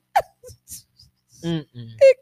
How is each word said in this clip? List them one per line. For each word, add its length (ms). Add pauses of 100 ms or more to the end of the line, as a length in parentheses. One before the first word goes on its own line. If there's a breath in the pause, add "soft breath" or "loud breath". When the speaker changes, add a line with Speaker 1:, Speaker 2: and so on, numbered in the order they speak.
(160)
Speaker 1:
<laughs> 1300
Speaker 2:
Mm-mm. 300
Speaker 1:
And 160 (100)
kick 220